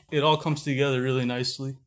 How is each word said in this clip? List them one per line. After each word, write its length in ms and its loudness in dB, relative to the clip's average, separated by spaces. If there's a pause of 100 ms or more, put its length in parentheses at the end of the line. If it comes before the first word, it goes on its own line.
(100)
It 140 0
all 120 6
comes 280 -2
together 360 2
really 240 0
nicely. 520 -4 (100)